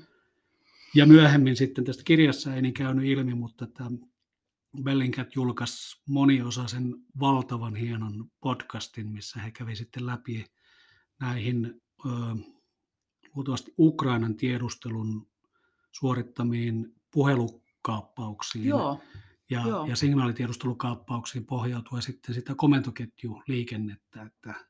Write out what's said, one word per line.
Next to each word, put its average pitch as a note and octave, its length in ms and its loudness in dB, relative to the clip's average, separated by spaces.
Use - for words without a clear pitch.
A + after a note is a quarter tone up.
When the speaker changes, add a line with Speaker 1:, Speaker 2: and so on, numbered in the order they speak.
Speaker 1:
Ja D3+ 100 10
myöhemmin D3 500 10
sitten, C3+ 300 0
tästä E3 180 -6
kirjassa D3 520 4
ei B2+ 60 -2
niin B2+ 120 0
käynyt C3 320 -2
ilmi, C3+ 280 0
mutta A#2+ 340 -8
tämä A#2+ 220 -12
Bellingcat B2+ 520 -2
julkaisi - 760 -4
moniosaisen B2 840 0
valtavan B2 560 0
hienon A2 640 -6
podcastin, - 720 -8
missä G#2+ 280 -12
he G#2+ 120 -12
kävi A2+ 240 -10
sitten A#2+ 300 -10
läpi A#2+ 400 -8
näihin, B2 600 -4
ö, C3+ 40 -6
luultavasti B2+ 440 -6
Ukrainan C3 560 4
tiedustelun A2+ 920 -4
suorittamiin A#2 1040 -4
puhelukaappauksiin A2+ 1500 -4
Speaker 2:
Joo, D#3 360 0
Speaker 1:
ja, A#2+ 180 -4
Speaker 2:
joo. F#3+ 180 -4
Speaker 1:
ja B2 100 -6
signaalitiedustelukaappauksiin A#2+ 1500 -4
pohjautuen A#2+ 560 -6
sitten B2 340 -10
sitä B2+ 200 -8
komentoketjuliikennettä, A#2 1700 -4
että G#2+ 320 -18